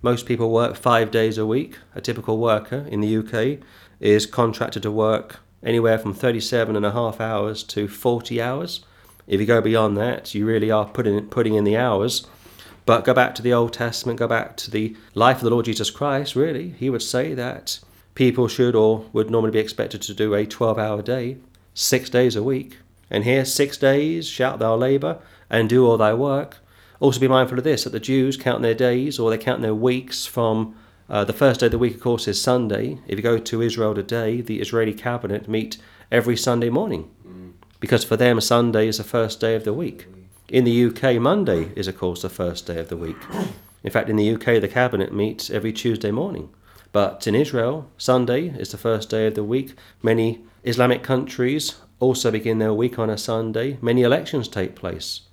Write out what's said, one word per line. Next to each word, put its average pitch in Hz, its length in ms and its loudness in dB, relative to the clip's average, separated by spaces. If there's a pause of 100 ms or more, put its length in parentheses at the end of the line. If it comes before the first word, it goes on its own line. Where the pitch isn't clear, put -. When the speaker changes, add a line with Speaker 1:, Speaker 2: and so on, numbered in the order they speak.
Speaker 1:
Most 120 240 0
people 113 260 0
work 113 260 2
five 117 340 4
days 110 260 2
a 110 80 0
week. 123 320 -2 (180)
A - 60 -10
typical 113 360 -4
worker 113 520 0
in 104 120 -2
the 107 80 0
U 110 140 0
K 120 360 -2 (400)
is 104 260 4
contracted 113 580 -2
to 107 80 -4
work 107 500 0 (200)
anywhere 113 380 2
from 104 140 -4
thirty-seven 113 640 0
and 104 80 0
a 101 60 2
half 117 280 -2
hours 107 440 -4
to 104 260 -4
forty 117 520 -2
hours. 139 380 -6 (480)
If 98 140 2
you 107 40 0
go 113 160 6
beyond 107 360 2
that, 117 360 -4
you 104 120 -2
really 110 260 2
are 107 140 2
putting, 104 400 -2
putting 110 300 0
in 104 100 2
the 104 120 2
hours. 117 480 0 (600)
But 117 180 4
go 127 100 4
back 123 220 2
to - 80 -12
the 120 100 2
Old 117 200 2
Testament, 117 440 -4
go 117 100 -2
back 113 300 -4
to - 140 -12
the 110 240 -4 (180)
life 123 240 4
of 127 60 -8
the 117 80 2
Lord 117 140 2
Jesus 110 260 -4
Christ, 143 440 -4
really. 160 440 -2
He 131 100 -2
would - 140 -2
say 143 320 -4
that - 440 -8 (360)
people 127 320 4
should 123 260 2
or 110 400 4
would 110 160 0
normally 110 220 2
be 110 80 2
expected 107 440 -6
to 107 100 -10
do 107 200 0
a 104 120 0
twelve-hour 107 580 -2
day, 127 340 -6 (380)
six - 340 0
days 123 260 4
a 104 60 -2
week. 131 360 -4 (340)
And 104 140 -2
here, 131 200 2
"Six - 320 0
days 151 500 2
shalt - 320 -2
thou 113 160 2
labour 139 440 0 (300)
and 110 200 2
do 127 160 6
all 117 120 6
thy 107 160 4
work." 139 440 -2 (420)
Also 127 200 2
be 135 80 4
mindful 127 300 4
of 127 60 -2
this, 147 200 0
that 123 80 -6
the 110 80 -4
Jews 131 360 0
count 120 260 -2
their 117 120 2
days, 127 460 0
or 113 100 2
they 110 80 0
count 123 240 -2
their 110 140 0
weeks 127 500 -2
from, 110 480 -2 (360)
uh, 104 140 0
the - 80 -4
first 131 300 2
day 123 60 4
of 113 40 4
the 117 60 -2
week, 117 180 0
of - 60 -18
course, 120 260 -2
is 101 140 -2
Sunday. 120 560 0 (100)
If 98 100 -4
you 104 60 -6
go 117 140 2
to 113 240 -4
Israel 113 320 0
today, 113 480 -2
the 113 180 -6
Israeli 110 340 0
cabinet 120 540 -6
meet 110 300 -4 (340)
every 117 240 2
Sunday 120 340 0
morning, 123 380 -2 (180)
Speaker 2:
Mm. - 260 -20 (280)
Speaker 1:
because - 240 2
for 113 140 0
them, 120 240 4
Sunday 117 480 4
is 110 80 -4
the 104 80 -8
first 113 340 -2
day 113 160 0
of 110 80 -4
the 104 80 -2
week. 147 360 -8 (420)
In 127 160 4
the 120 60 4
U 120 200 4
K, 123 280 2
Monday 120 560 2
is, 92 120 -6
of 92 100 -8
course, 90 260 -4
the 92 40 -6
first 87 380 -6
day 85 140 -8
of 82 100 -10
the 87 80 -8
week. 82 200 -8 (640)
In 101 100 -6
fact, - 180 -2
in 107 80 2
the 104 80 4
U 110 120 0
K, 117 220 2
the 98 80 -2
cabinet 113 460 0
meets 104 360 -4
every 107 220 -4
Tuesday 110 400 -2
morning. 110 380 -6 (420)
But - 360 0
in 104 80 0
Israel, 139 500 0 (120)
Sunday 127 500 0 (100)
is - 140 -10
the 104 60 -12
first 110 320 -2
day 110 160 0
of 107 100 0
the 104 80 -2
week. 131 320 -4 (280)
Many 113 380 2 (240)
Islamic 123 360 2
countries 135 760 -2 (240)
also 127 300 2
begin 110 300 0
their 110 140 2
week 120 260 0
on 113 100 0
a 107 80 -2
Sunday. 113 600 -4
Many 117 220 2
elections 131 480 0
take - 260 -6
place - 460 -10 (120)